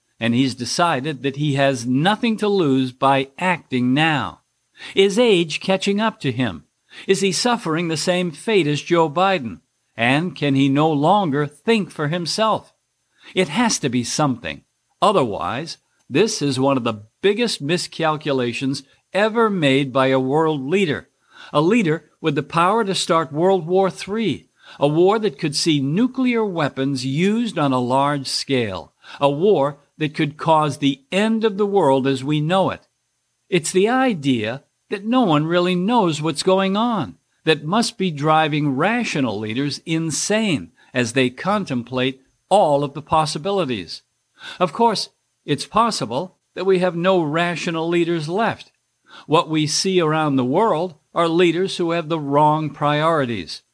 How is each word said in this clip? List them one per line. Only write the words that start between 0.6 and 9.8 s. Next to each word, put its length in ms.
that 140
he 200
has 300
nothing 520
to 100
lose 460
by 440
acting 560
now? 480
Is 240
age 400
catching 400
up 220
to 100
him? 320
Is 120
he 140
suffering 560
the 80
same 340
fate 360
as 140
Joe 280
Biden? 500